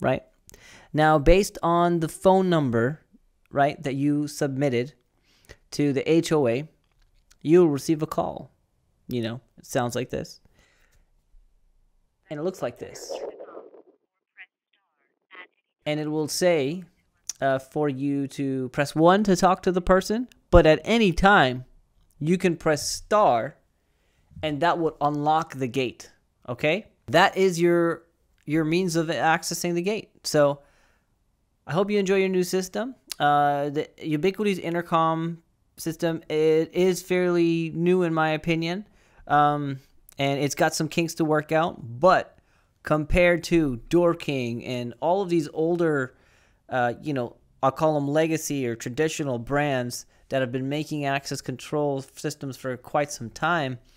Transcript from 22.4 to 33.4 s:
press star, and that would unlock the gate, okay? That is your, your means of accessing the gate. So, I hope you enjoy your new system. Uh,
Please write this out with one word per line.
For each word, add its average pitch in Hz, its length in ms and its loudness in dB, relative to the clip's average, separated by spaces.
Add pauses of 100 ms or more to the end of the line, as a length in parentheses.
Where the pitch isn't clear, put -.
press 156 320 0
star, 147 680 0 (840)
and 151 200 -4
that 165 160 2
would 160 240 -2
unlock 151 520 0
the 131 140 -4
gate, 123 420 -6 (380)
okay? 151 380 -2 (220)
That 156 280 4
is 185 240 0
your, 170 440 2 (420)
your 156 180 0
means 170 320 0
of 160 120 -2
accessing 165 680 -2
the 175 80 -2
gate. 208 260 -6 (160)
So, 143 380 2 (1080)
I - 40 -8
hope 196 180 0
you 208 80 2
enjoy 196 180 2
your 190 120 2
new 185 160 2
system. 185 500 -6 (240)
Uh, 147 520 2